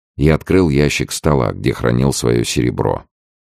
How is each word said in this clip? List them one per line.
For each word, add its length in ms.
я 200
открыл 340
ящик 420
стола, 400
где 220
хранил 400
своё 320
серебро, 580